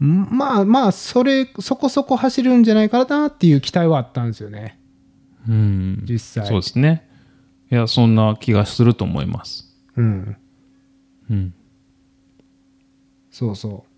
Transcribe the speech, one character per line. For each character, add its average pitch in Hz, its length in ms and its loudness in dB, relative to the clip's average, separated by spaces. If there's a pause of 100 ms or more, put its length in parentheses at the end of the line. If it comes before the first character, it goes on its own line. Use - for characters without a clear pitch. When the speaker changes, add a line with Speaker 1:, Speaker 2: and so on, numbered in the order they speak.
Speaker 1:
ん、 190 340 0
ま 262 240 0
あ 190 40 0
ま 233 220 2
あ、 190 40 2
そ - 320 -2
れ、 269 240 0 (120)
そ 226 160 -6
こ 262 140 -2
そ 277 140 -2
こ 269 120 -2
走 254 280 -2
る 254 120 4
ん 240 80 6
じ 220 80 4
ゃ 214 40 4
な 214 80 4
い 214 60 2
か 247 160 2
な 294 220 0
っ 285 100 -12
て 175 100 4
い 160 60 6
う 139 80 4
期 - 120 -6
待 170 140 2
は 160 100 2
あ 127 40 -2
っ 117 100 -10
た 123 120 -6
ん 117 40 -4
で 117 60 -4
す 107 100 -16
よ 104 60 -14
ね。 107 300 -14 (720)
Speaker 2:
う - 20 0
ん。 98 560 0
Speaker 1:
実 113 360 -6
際。 101 40 -8
Speaker 2:
そ 104 100 0
う 92 40 -2
で - 60 -6
す - 100 -8
ね。 156 300 2 (640)
い 127 40 2
や、 117 120 2
そ 120 180 2
ん 113 100 6
な 110 240 2
気 - 120 -2
が 104 140 2
す - 180 0
る 117 100 6
と - 100 -6
思 90 200 -4
い - 20 -6
ま 82 200 -8
す。 - 300 -18 (200)
Speaker 1:
う 123 60 -2
ん。 101 360 -2 (920)
Speaker 2:
う 113 40 -4
ん。 95 200 -4 (1800)
Speaker 1:
そ 117 200 -6
う 101 40 -8
そ 101 300 -12 (120)